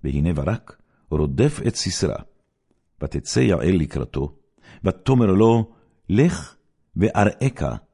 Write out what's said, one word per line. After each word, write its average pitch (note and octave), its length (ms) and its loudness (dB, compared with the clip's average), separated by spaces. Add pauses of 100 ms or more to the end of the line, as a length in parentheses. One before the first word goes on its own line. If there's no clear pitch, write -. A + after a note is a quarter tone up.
והנה C#2+ 280 0
ברק C#2+ 440 -6 (340)
רודף D2+ 560 0
את A2+ 100 -2
סיסרא, - 400 -4 (840)
ותצא - 400 -4
יעל F#2 360 2
לקראתו, C#2+ 600 -4 (480)
ותאמר A#2+ 420 2
לו, A2+ 480 4 (340)
לך C#3 480 0 (400)
ואראך G#2 680 0 (320)